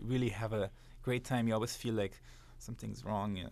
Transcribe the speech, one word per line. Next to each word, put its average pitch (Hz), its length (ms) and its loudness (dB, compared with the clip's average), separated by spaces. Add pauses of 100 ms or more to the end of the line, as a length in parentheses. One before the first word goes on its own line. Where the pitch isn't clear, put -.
really 123 300 2
have 110 220 -2
a 101 180 2 (320)
great 123 220 2
time. 120 240 2
You 110 60 4
always 110 220 2
feel 117 180 0
like 101 260 0 (380)
something's 110 460 -8
wrong. 101 320 0
Yeah, 87 160 -6